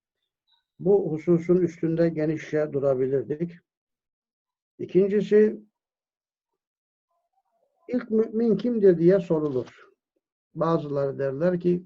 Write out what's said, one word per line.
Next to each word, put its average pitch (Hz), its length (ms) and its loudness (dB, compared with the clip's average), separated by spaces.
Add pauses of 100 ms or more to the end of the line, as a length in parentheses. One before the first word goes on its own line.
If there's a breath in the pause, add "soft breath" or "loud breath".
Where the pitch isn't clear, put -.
(800)
Bu 180 320 0
hususun 170 460 0
üstünde 165 520 0
genişçe 151 640 -4
durabilirdik. 139 800 -2 (1300)
İkincisi, 202 840 2 (2250)
ilk 247 240 -6
mümin 220 460 0
kimdir 202 400 4
diye 175 220 4
sorulur. 151 680 -4 (680)
Bazıları 143 640 -2
derler 143 400 -2
ki 175 260 0